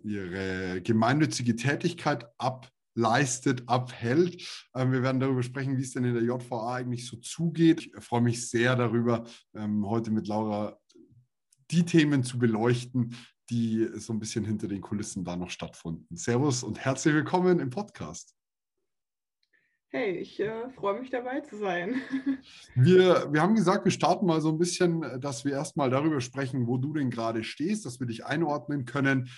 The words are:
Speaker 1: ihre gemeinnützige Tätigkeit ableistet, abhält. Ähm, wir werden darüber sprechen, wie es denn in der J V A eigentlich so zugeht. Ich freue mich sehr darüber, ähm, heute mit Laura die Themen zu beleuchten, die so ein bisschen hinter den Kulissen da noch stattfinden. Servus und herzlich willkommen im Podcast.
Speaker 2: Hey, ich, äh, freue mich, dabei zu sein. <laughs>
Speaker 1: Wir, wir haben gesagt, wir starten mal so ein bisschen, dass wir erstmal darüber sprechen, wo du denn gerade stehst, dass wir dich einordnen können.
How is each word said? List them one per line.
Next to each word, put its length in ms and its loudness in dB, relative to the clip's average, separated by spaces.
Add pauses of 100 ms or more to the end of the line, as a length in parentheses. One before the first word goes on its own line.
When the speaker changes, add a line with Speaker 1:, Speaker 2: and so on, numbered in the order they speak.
Speaker 1:
ihre 800 -4
gemeinnützige 760 2
Tätigkeit 720 -2 (100)
ableistet, 1300 0
abhält. 1040 -2
Ähm, 180 0
wir 100 2
werden 180 2
darüber 240 2
sprechen, 340 -4
wie 40 -2
es 100 -8
denn 120 -2
in 100 0
der 100 0
J 180 -2
V 180 -6
A 140 -4
eigentlich 320 -6
so 100 -12
zugeht. 640 2
Ich 200 -14
freue 220 0
mich 280 0
sehr 240 2
darüber, 500 2 (300)
ähm, 340 -2
heute 220 0
mit 160 -2
Laura 520 -2 (920)
die 160 2
Themen 360 4
zu 160 -4
beleuchten, 800 0 (320)
die 460 0
so 180 -8
ein 60 -2
bisschen 260 -4
hinter 240 -4
den 140 -4
Kulissen 420 -6
da 120 -4
noch 140 -6
stattfinden. 680 -12
Servus 460 0
und 160 -8
herzlich 360 0
willkommen 460 4
im 100 -2
Podcast. 640 -10 (1600)
Speaker 2:
Hey, 260 -4
ich, 240 -10
äh, 300 -6
freue 280 -4
mich, 120 -12
dabei 320 -4
zu 140 -16
sein. 380 -2 (400)
<laughs> 400 -14
Speaker 1:
Wir, 560 8
wir 100 4
haben 140 4
gesagt, 300 4
wir 80 4
starten 340 2
mal 140 4
so 80 0
ein 100 0
bisschen, 600 0
dass 240 -6
wir 80 0
erstmal 360 0
darüber 320 2
sprechen, 460 -4
wo 120 0
du 140 -2
denn 180 0
gerade 340 -2
stehst, 420 -4
dass 140 -12
wir 80 -4
dich 180 -8
einordnen 600 -2
können. 520 0